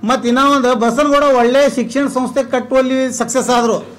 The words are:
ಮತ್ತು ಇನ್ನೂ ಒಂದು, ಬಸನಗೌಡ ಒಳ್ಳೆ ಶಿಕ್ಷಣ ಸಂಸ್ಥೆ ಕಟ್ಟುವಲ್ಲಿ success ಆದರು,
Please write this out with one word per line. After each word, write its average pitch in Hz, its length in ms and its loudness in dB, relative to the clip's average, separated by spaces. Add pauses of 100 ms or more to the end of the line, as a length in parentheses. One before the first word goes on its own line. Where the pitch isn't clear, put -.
ಮತ್ತು 240 240 -2
ಇನ್ನೂ 269 280 2
ಒಂದು, 254 180 2
ಬಸನಗೌಡ 277 480 2
ಒಳ್ಳೆ 262 520 2
ಶಿಕ್ಷಣ 269 320 -2
ಸಂಸ್ಥೆ 254 360 -4
ಕಟ್ಟುವಲ್ಲಿ 254 760 -2
success 240 320 -2
ಆದರು, 233 380 0 (100)